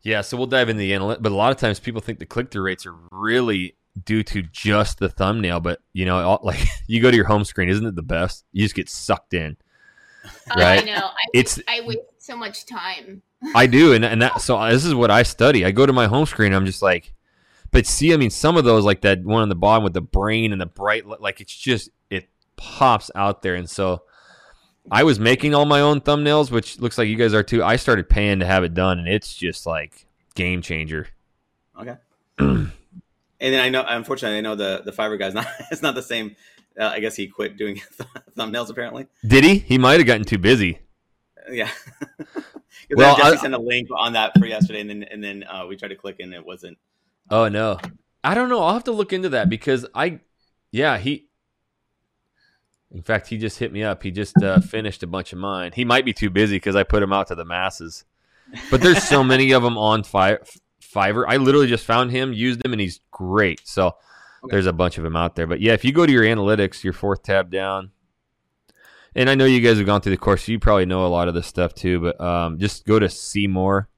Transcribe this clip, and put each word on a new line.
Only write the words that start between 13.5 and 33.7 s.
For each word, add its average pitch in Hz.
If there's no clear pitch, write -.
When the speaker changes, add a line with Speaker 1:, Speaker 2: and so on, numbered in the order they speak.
Speaker 1:
I -
do, 139
and, 113
and 113
that, -
so 110
this 135
is 170
what 117
I 113
study. 120
I 95
go 123
to 139
my 123
home 135
screen, 104
I'm 95
just 92
like, 92
but 117
see, 160
I -
mean, 127
some 160
of 151
those, 110
like 101
that 95
one 107
on 107
the 98
bottom 107
with 92
the 90
brain 107
and 95
the 90
bright 101
li-, 104
like, 101
it's -
just, 120
it 95
pops -
out 101
there, 92
and 87
so 92
I 110
was 127
making 131
all 147
my 147
own 147
thumbnails, 147
which 117
looks 120
like 113
you 110
guys 113
are 107
too. 117
I 107
started 110
paying 104
to 87
have 92
it 85
done, 92
and 85
it's 98
just, 85
like, 78
game 90
changer. 78
Speaker 3:
Okay. 120
<clears throat> -
And 131
then 131
I 127
know, 131